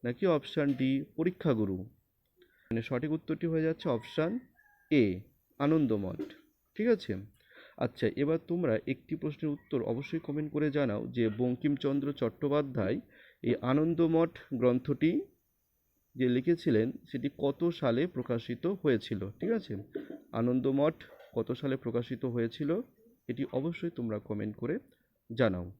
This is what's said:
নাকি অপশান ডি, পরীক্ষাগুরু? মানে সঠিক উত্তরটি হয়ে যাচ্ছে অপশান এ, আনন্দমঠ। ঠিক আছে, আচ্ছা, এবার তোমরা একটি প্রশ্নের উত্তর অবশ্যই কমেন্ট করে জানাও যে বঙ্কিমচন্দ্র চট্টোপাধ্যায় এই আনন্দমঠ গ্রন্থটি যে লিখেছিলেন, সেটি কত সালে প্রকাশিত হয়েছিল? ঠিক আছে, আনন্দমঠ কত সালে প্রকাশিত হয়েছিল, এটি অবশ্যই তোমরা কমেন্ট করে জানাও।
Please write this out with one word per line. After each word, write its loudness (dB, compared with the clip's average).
নাকি -2
অপশান 2
ডি, 0
পরীক্ষাগুরু? 0
মানে 0
সঠিক -4
উত্তরটি -4
হয়ে 0
যাচ্ছে -2
অপশান -2
এ, 6
আনন্দমঠ। 0
ঠিক 0
আছে, 0
আচ্ছা, -2
এবার 0
তোমরা 0
একটি -6
প্রশ্নের -4
উত্তর -4
অবশ্যই -4
কমেন্ট -6
করে 0
জানাও 0
যে 2
বঙ্কিমচন্দ্র 0
চট্টোপাধ্যায় 0
এই 2
আনন্দমঠ 4
গ্রন্থটি 2
যে 2
লিখেছিলেন, 4
সেটি -2
কত 0
সালে 2
প্রকাশিত -4
হয়েছিল? 0
ঠিক -4
আছে, -2
আনন্দমঠ 2
কত -2
সালে -4
প্রকাশিত -4
হয়েছিল, -2
এটি -4
অবশ্যই -4
তোমরা -4
কমেন্ট -6
করে -4
জানাও। 0